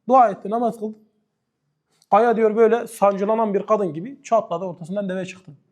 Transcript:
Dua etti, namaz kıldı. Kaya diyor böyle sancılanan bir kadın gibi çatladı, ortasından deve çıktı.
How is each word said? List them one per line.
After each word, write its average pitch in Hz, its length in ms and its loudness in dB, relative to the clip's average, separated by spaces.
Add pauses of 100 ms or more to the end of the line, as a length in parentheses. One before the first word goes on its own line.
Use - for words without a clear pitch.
Dua 240 220 6
etti, 190 200 -8
namaz 226 300 -4
kıldı. 214 180 -10 (1120)
Kaya 226 240 4
diyor 214 200 2
böyle 226 320 2
sancılanan 202 680 0
bir 190 120 -2
kadın 202 280 0
gibi 202 300 -14
çatladı, 196 420 -2
ortasından 185 440 -8
deve 185 160 -6
çıktı. - 260 -18 (200)